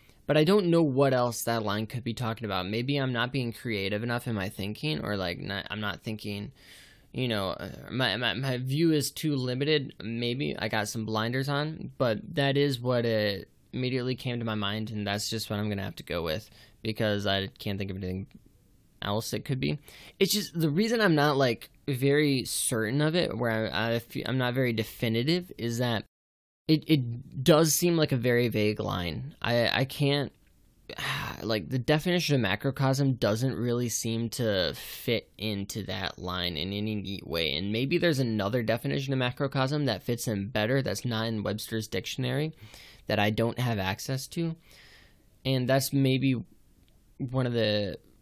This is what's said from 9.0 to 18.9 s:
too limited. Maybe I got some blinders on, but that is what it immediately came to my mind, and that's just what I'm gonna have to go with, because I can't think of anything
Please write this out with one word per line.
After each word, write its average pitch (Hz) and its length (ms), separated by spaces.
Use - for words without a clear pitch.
too 151 240
limited. 131 580
Maybe 120 560
I 110 80
got 107 220
some 110 160
blinders 113 420
on, 143 500
but 113 220
that 139 220
is 143 240
what 123 240
it 107 420
immediately 127 440
came 123 240
to 117 60
my 110 100
mind, 107 340
and 107 160
that's 101 240
just 113 200
what 104 100
I'm 107 100
gonna 98 140
have - 140
to - 60
go 82 200
with, 78 260
because 104 460
I 98 200
can't 101 180
think 98 140
of 92 60
anything 95 300